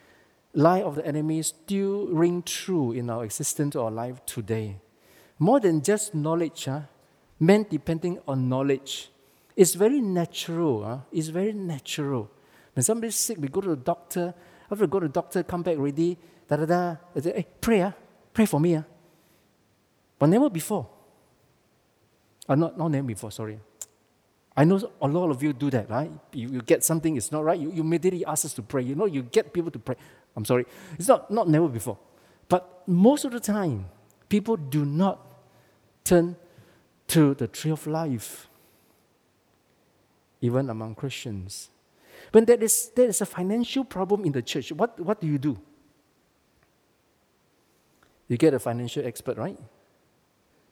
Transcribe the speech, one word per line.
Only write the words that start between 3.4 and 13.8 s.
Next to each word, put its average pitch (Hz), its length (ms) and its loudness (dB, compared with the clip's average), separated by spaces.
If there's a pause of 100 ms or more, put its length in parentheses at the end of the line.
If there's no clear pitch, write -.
or 113 140 -2
life 120 360 -8
today? 107 540 -6 (580)
More 226 220 6
than 165 220 2
just 208 320 0
knowledge, 160 500 -2
huh? 139 180 -6 (560)
Men 202 300 6
depending 165 580 -4
on 131 220 0
knowledge. 135 640 -2 (440)
It's 185 200 6
very 226 260 4
natural, 170 840 -2
huh? 117 140 -6 (140)
It's 160 160 -4
very 190 240 -2
natural. 143 800 -6 (440)
When 127 80 0
somebody's 226 340 -2
sick, 214 220 -4
we 143 100 -6
go 156 120 -2
to 196 100 -4
the 156 60 0
doctor. 170 580 -4 (360)